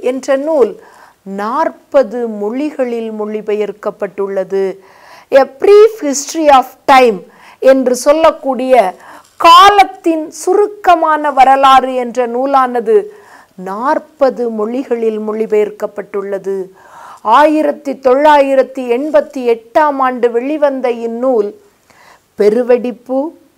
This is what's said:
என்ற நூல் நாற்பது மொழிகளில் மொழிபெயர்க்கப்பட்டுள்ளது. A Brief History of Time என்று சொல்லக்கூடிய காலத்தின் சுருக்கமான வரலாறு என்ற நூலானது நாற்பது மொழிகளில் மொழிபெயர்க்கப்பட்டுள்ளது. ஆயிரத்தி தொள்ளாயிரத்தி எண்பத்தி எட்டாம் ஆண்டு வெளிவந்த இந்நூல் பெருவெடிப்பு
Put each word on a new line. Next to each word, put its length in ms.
என்ற 260
நூல் 240
நாற்பது 800
மொழிகளில் 800
மொழிபெயர்க்கப்பட்டுள்ளது. 1400
A 40
Brief 340
History 380
of 80
Time 280
என்று 240
சொல்லக்கூடிய 680
காலத்தின் 760
சுருக்கமான 960
வரலாறு 520
என்ற 160
நூலானது 600
நாற்பது 760
மொழிகளில் 680
மொழிபெயர்க்கப்பட்டுள்ளது. 1300
ஆயிரத்தி 540
தொள்ளாயிரத்தி 760
எண்பத்தி 460
எட்டாம் 520
ஆண்டு 300
வெளிவந்த 520
இந்நூல் 440
பெருவெடிப்பு 800